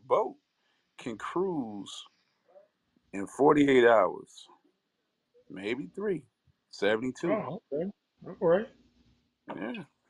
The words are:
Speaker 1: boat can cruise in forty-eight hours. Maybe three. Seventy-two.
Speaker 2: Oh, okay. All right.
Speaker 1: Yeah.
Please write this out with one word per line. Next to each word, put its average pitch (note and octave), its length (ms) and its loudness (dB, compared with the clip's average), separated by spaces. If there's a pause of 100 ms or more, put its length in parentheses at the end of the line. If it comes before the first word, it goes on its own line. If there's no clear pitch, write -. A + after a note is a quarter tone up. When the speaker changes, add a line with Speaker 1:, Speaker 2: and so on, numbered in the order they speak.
Speaker 1:
boat G3+ 280 0 (640)
can A#2 180 -10
cruise B2+ 720 -6 (1200)
in G2 140 -8
forty-eight C#3 600 4
hours. - 600 2 (1000)
Maybe D#3 460 -6
three. G3 280 -4 (480)
Seventy-two. B2+ 760 -2
Speaker 2:
Oh, E3 140 -10 (120)
okay. F3 180 -4 (360)
All F3+ 220 -4
right. G3 180 4 (880)
Speaker 1:
Yeah. A3+ 280 -10 (260)